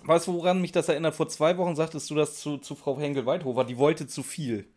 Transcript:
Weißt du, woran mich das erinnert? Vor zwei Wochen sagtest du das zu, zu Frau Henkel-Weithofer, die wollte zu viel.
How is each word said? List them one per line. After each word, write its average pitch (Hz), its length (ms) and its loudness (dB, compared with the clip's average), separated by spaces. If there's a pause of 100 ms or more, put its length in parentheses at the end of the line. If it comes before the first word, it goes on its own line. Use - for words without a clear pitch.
Weißt 165 200 4
du, 185 60 0
woran 180 260 2
mich 180 120 0
das 165 180 2
erinnert? 156 260 2
Vor 156 140 -2
zwei 170 280 2
Wochen 175 180 0
sagtest 156 340 -4
du 151 60 -4
das 151 240 0
zu, 147 180 -6
zu - 180 -10
Frau 135 240 -4
Henkel-Weithofer, 139 640 0
die 120 140 -4
wollte 151 300 2
zu - 160 -8
viel. 117 540 -6